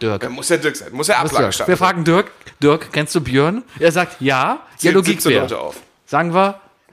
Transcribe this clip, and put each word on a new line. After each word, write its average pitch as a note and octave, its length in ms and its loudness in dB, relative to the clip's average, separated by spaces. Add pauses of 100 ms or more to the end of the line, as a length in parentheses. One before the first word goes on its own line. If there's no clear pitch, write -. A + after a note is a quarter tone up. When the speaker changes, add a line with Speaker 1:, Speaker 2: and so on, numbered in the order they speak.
Speaker 1:
Dirk. G#2+ 220 -2
Speaker 2:
Ja, - 40 -6
muss C3+ 220 -6
ja E3 80 2
Dirk C#3+ 180 -2
sein, F2+ 160 -14
muss C#3+ 160 -4
ja G#3 140 2
Speaker 1:
Muss D#3 80 -2
Speaker 2:
Ablage B2+ 140 2
Speaker 1:
Dirk. F#2+ 100 -2
Speaker 2:
starten. A#2 180 -2
Speaker 1:
Wir F3 60 2
fragen F3+ 260 0
Dirk, E3+ 260 2 (320)
Dirk, D3 300 2
kennst D3+ 220 -2
du E3+ 80 2
Björn? D3 400 0 (160)
Er D#3+ 140 4
sagt, F3 280 -4
ja, C3+ 400 0 (160)
Speaker 2:
Zehn, E3 140 0
Speaker 1:
Yellow G3 120 4
Geek F#3 100 0 (100)
Speaker 2:
siebzehn D3+ 100 2
Speaker 1:
Bear. A2 100 4
Speaker 2:
Leute - 160 -6
auf. C#2+ 180 -10 (280)
Speaker 1:
Sagen E3 300 -2
wir, G3 260 2 (320)